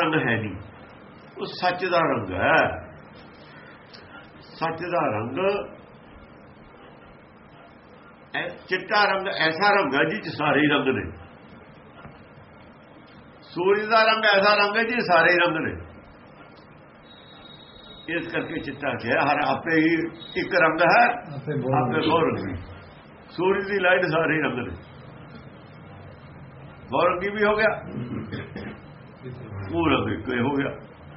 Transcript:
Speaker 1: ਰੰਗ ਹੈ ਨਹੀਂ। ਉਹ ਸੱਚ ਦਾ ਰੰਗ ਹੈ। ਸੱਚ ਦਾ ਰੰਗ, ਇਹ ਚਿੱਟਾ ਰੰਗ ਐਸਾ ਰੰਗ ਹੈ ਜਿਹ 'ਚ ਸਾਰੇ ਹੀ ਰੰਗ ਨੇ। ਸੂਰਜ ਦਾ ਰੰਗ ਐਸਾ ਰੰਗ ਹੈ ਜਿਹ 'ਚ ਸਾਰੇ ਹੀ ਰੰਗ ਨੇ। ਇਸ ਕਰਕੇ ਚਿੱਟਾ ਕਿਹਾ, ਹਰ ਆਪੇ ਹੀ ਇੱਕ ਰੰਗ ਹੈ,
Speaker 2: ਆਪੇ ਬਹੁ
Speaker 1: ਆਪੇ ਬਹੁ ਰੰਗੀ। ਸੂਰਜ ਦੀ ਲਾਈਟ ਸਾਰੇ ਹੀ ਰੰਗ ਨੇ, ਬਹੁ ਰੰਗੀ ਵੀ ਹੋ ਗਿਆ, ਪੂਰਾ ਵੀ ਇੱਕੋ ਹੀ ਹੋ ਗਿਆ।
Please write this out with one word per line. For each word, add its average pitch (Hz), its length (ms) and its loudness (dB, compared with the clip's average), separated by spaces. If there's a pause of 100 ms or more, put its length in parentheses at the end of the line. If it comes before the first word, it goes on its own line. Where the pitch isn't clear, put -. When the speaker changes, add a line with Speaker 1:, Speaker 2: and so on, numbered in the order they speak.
Speaker 1:
ਰੰਗ 156 260 0
ਹੈ 110 120 0
ਨਹੀਂ। 101 280 -10 (720)
ਉਹ 202 100 -6
ਸੱਚ 180 400 -2
ਦਾ 170 80 4 (140)
ਰੰਗ 104 260 -4
ਹੈ। 139 180 4 (2000)
ਸੱਚ 160 240 -4 (120)
ਦਾ 170 180 2
ਰੰਗ, 117 260 -6 (3000)
ਇਹ 170 100 -6 (200)
ਚਿੱਟਾ 202 420 2
ਰੰਗ 190 160 -2 (180)
ਐਸਾ 160 320 2
ਰੰਗ 139 180 0
ਹੈ 147 140 4
ਜਿਹ 208 120 -4
'ਚ 160 140 -8
ਸਾਰੇ 147 260 2
ਹੀ 151 120 6
ਰੰਗ 135 140 2 (100)
ਨੇ। 95 80 -4 (2500)
ਸੂਰਜ 202 400 2
ਦਾ 220 160 8
ਰੰਗ 220 240 2
ਐਸਾ 196 260 6
ਰੰਗ 208 180 2
ਹੈ 233 60 2
ਜਿਹ 247 140 -2
'ਚ 214 100 0
ਸਾਰੇ 170 240 6
ਹੀ 175 140 4
ਰੰਗ 160 200 0
ਨੇ। 98 80 -6 (2500)
ਇਸ 156 180 -6
ਕਰਕੇ 160 340 -4
ਚਿੱਟਾ 135 340 -6
ਕਿਹਾ, 139 240 2
ਹਰ 143 220 2
ਆਪੇ 160 320 0
ਹੀ 160 120 6 (500)
ਇੱਕ - 200 -2
ਰੰਗ 165 200 4 (100)
ਹੈ, 233 120 8 (320)
Speaker 2:
ਆਪੇ 139 260 -6
ਬਹੁ 127 200 -2
Speaker 1:
ਆਪੇ 156 260 0
ਬਹੁ 156 200 4
ਰੰਗੀ। 98 280 -4 (800)
ਸੂਰਜ 190 360 0
ਦੀ 202 80 0
ਲਾਈਟ 180 340 4
ਸਾਰੇ 156 240 2
ਹੀ 151 80 0
ਰੰਗ 123 120 -4 (100)
ਨੇ, 87 60 -10 (2250)
ਬਹੁ 156 180 0
ਰੰਗੀ 185 260 -2
ਵੀ 214 80 -2
ਹੋ 214 140 4
ਗਿਆ, 214 160 2 (2000)
ਪੂਰਾ 156 340 2
ਵੀ 107 100 -2
ਇੱਕੋ 104 180 -6
ਹੀ 120 60 0
ਹੋ 139 160 0
ਗਿਆ। 139 160 -2 (460)